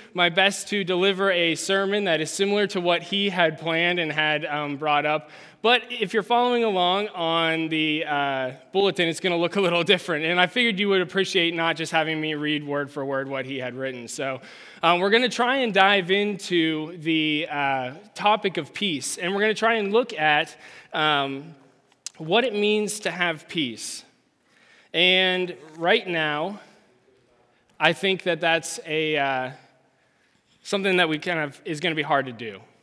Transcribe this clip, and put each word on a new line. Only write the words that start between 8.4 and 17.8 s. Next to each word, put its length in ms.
bulletin, 340
it's 140
gonna 160
look 180
a 60
little 200
different. 440
And 120
I 80
figured 320
you 120
would 100
appreciate 540
not 240
just 160
having 260
me 140
read 340
word 240
for 140
word 240
what 160
he 140
had 140
written. 360
So, 320
um, 160
we're 100
gonna 200
try 300
and 140
dive 380
into 880
the, 520
uh, 440